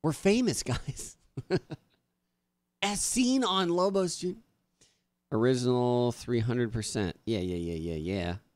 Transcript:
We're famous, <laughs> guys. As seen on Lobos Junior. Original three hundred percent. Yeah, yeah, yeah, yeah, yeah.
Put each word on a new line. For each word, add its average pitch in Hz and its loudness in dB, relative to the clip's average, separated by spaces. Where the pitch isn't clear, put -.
We're 156 2
famous, 214 2
<laughs> - -8
guys. - -6
As 202 0
seen 254 2
on 190 2
Lobos 185 2
Junior. 185 -6
Original 123 2
three 120 -2
hundred 117 0
percent. 107 -2
Yeah, 110 -2
yeah, 90 -2
yeah, 85 -4
yeah, 80 -4
yeah. 87 -2